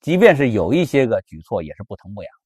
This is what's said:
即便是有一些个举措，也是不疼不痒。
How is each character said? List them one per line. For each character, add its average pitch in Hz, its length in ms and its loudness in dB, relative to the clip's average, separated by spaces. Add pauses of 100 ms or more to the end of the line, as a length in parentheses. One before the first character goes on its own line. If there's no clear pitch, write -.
即 165 160 -2
便 196 180 6
是 135 140 0
有 101 240 0
一 175 100 2
些 139 220 0
个 110 160 -2
举 - 200 -20
措， 95 200 -8
也 76 140 -14
是 104 80 -18
不 104 120 -16
疼 95 200 -20
不 95 80 -16
痒。 - 80 -18 (140)